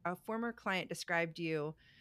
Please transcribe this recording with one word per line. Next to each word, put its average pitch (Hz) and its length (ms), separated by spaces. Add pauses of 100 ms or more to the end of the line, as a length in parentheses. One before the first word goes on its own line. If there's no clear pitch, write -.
a 175 120
former 226 360
client 190 360
described 170 500
you. 160 360 (260)